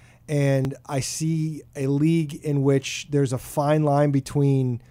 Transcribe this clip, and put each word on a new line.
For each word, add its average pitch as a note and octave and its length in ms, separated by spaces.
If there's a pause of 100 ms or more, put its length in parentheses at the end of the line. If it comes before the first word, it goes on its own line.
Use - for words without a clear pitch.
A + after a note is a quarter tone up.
(280)
and C#3 480 (100)
I C#3+ 140
see D#3 640 (120)
a C3+ 120
league D3+ 480
in C#3+ 260
which C#3 480
there's C#3+ 240
a B2+ 60
fine D3+ 440
line D3 280
between C3+ 800